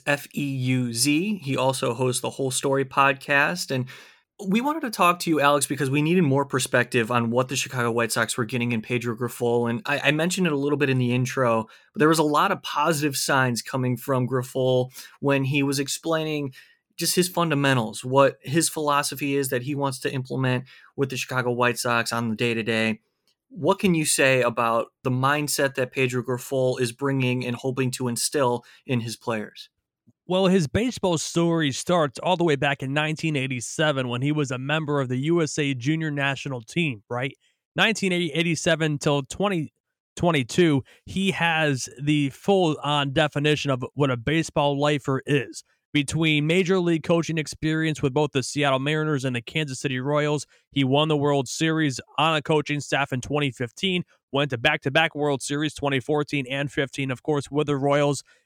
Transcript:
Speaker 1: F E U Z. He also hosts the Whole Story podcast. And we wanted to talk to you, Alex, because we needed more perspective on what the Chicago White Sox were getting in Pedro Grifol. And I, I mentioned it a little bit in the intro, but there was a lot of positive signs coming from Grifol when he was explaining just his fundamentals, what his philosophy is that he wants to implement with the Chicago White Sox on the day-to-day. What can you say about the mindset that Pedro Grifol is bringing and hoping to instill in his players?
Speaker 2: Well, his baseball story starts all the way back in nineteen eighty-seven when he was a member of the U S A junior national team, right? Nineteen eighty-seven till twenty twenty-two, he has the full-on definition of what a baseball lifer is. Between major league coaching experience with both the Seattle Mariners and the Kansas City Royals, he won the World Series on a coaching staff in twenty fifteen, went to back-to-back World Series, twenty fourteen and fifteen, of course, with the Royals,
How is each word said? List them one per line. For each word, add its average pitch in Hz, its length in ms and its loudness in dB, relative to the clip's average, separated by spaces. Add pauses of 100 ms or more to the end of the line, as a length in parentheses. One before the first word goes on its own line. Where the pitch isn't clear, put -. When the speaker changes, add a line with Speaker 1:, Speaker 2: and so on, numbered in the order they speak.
Speaker 1:
F 143 260 -2
E - 100 -4
U 127 480 -2
Z. 147 520 0
He 135 120 -4
also 131 380 0
hosts 123 300 0
the 123 80 -2
Whole 135 180 -2
Story 135 340 0
podcast. 139 840 2
And 127 160 -2 (600)
we 202 140 2
wanted 294 180 -2
to 294 100 -4
talk 180 300 2
to - 100 -4
you, 156 100 2
Alex, 143 280 4
because 135 240 -2
we 147 100 2
needed 175 220 4
more 139 200 4
perspective 123 680 2
on 117 180 2
what 127 200 2
the 139 60 -6
Chicago 123 360 -2
White 117 200 2
Sox 113 240 0
were 123 100 -2
getting 120 260 -2
in 113 100 -2
Pedro 120 340 -4
Grifol. 120 540 0
And 117 160 -4
I, 143 200 -2
I 139 60 4
mentioned 180 360 0
it 156 60 0
a 143 40 0
little 143 220 0
bit 143 100 2
in 131 80 2
the 123 160 2
intro, 123 540 0 (260)
but - 60 -12
there 151 100 6
was 160 80 4
a 160 60 4
lot 151 280 2
of 151 120 -4
positive 147 520 0
signs 131 460 2
coming 127 340 -2
from 127 320 -2
Grifol 127 640 0 (300)
when 139 240 2
he 139 180 0
was 139 160 0
explaining 151 800 -4 (420)
just - 180 -2
his 180 140 2
fundamentals, 139 720 0
what 131 380 4
his 156 280 0
philosophy 143 680 -2
is 139 140 0
that 127 120 0
he 139 140 -6
wants 139 240 -4
to 131 120 -4
implement 131 520 -2 (320)
with 139 160 -2
the 131 60 -6
Chicago 123 340 -2
White 120 260 2
Sox 117 340 -2
on 117 180 -2
the 110 60 -2
day-to-day. 110 640 0 (480)
What 190 300 0
can 190 140 4
you 156 120 2
say 131 360 4
about 117 460 0 (160)
the 131 80 0
mindset 139 640 0
that 127 180 -2
Pedro 127 300 0
Grifol 127 580 -2
is 117 100 0
bringing 127 540 0
and 120 100 -4
hoping 131 360 -2
to 123 180 -4
instill 120 560 0 (200)
in 123 160 -2
his 110 140 -8
players? - 540 -8 (580)
Speaker 2:
Well, 185 200 2
his 180 200 4
baseball 196 520 0
story 165 520 0
starts 156 480 0
all 180 160 0
the 170 80 0
way 156 140 2
back 139 260 -2
in 131 80 -4
nineteen 151 460 -2
eighty-seven 131 720 -2
when 120 140 -4
he 147 100 2
was 147 180 0
a 127 60 -6
member 147 420 -2
of 131 80 -2
the 127 100 -2
U 160 240 2
S 151 160 -2
A 139 160 0
junior 151 380 -2
national 139 520 -4
team, 143 440 -2
right? 127 300 -6 (380)
Nineteen 196 360 2
eighty-seven 160 840 0
till 143 260 0
twenty 180 480 -4 (460)
twenty-two, 156 640 2 (220)
he 190 260 -2
has 160 560 0 (140)
the 143 300 2
full-on 147 800 0
definition 147 580 2
of 127 220 -2
what 139 180 2
a 123 60 0
baseball 143 600 0
lifer 143 480 0
is. 117 380 -2 (300)
Between 147 520 2
major 180 320 2
league 170 260 0
coaching 165 340 0
experience 156 640 -2
with 139 120 0
both 147 200 0
the 131 100 0
Seattle 139 360 0
Mariners 151 440 -2
and 131 100 -2
the 120 80 -4
Kansas 147 380 -6
City 131 180 -4
Royals, 147 480 0 (240)
he 139 140 0
won 139 240 4
the 156 80 2
World 143 320 2
Series 160 540 0 (160)
on 160 180 4
a 151 60 0
coaching 147 400 0
staff 139 320 -2
in 127 80 -4
twenty 143 280 -2
fifteen, 175 540 -4 (260)
went 139 200 0
to 127 80 -6
back-to-back 151 580 0
World 147 260 -2
Series, 143 320 -4
twenty 139 280 -2
fourteen 147 480 -2
and 139 200 -4
fifteen, 139 420 -4
of 123 120 -8
course, 143 260 -2
with 143 180 -2
the 143 100 0
Royals, 143 480 2 (200)